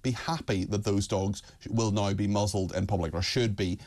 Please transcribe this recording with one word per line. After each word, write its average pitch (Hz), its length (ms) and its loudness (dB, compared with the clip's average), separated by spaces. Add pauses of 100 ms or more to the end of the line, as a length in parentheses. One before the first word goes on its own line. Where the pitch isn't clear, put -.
be 131 80 0
happy 123 560 -2
that 104 180 -2
those 98 240 2
dogs 95 360 -2 (160)
sh-, - 100 -14
will 113 220 2
now 101 200 2
be 101 140 0
muzzled 101 480 0
in 95 140 0
public 87 260 0
or 87 80 -2
should 113 340 2
be 92 300 0